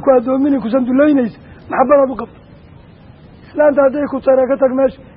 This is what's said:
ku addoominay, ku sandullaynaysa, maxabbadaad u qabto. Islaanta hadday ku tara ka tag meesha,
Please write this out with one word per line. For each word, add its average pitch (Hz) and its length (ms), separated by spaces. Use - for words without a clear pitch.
ku 277 80
addoominay, 262 480
ku 226 100
sandullaynaysa, 262 680
maxabbadaad 269 440
u - 80
qabto. - 180
Islaanta 294 400
hadday 277 260
ku 269 80
tara 262 280
ka 269 100
tag 262 160
meesha, 262 260